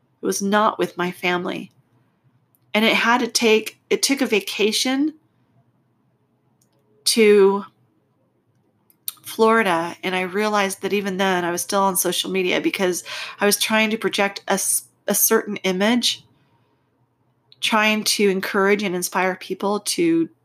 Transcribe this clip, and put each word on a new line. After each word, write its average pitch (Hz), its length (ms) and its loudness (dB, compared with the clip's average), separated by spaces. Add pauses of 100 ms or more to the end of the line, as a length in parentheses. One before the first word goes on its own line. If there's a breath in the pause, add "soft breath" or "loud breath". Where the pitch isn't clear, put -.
(220)
It - 40 -6
was 190 140 -2
not 208 380 0
with - 180 -4
my 175 140 -4
family. 180 600 -4 (1000)
And 214 120 2
it 196 100 2
had 233 240 2
to 240 80 0
take, 220 520 0 (120)
it 196 120 0
took 269 180 -2
a 254 60 2
vacation 254 880 0 (1900)
to 202 600 4 (1600)
Florida. 196 800 2
And 185 120 -4
I 185 80 -2
realized 196 600 -2
that 190 100 -2
even 196 260 -2
then 185 260 2
I 170 60 -2
was 175 120 -4
still 196 200 0
on 190 140 0
social 175 340 -2
media 180 300 0
because 175 440 -2 (360 loud breath)
I 202 60 2
was 202 120 0
trying 220 320 0
to 220 80 -2
project 196 500 -4
a, 202 40 0
s-, - 320 -2 (220)
a 208 80 -2
certain 208 440 0
image, 208 680 0 (1400)
trying 214 440 0
to 202 240 2
encourage 196 540 0
and 185 120 -2
inspire 185 420 -2
people 202 440 -4
to 165 480 0 (160)